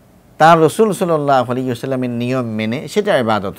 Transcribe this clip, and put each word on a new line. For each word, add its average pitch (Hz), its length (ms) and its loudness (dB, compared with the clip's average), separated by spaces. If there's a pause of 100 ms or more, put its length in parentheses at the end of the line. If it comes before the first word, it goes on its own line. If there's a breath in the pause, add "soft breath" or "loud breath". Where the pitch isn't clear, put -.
(380)
তার 160 220 6
রসুল 196 320 2
সাল্লাল্লাহু 143 600 0
আলাইহি 127 160 -4
ওয়াসাল্লামের 127 420 -4
নিয়ম 120 340 -4
মেনে, 113 440 -6
সেটা 202 300 0
ইবাদত 107 400 -2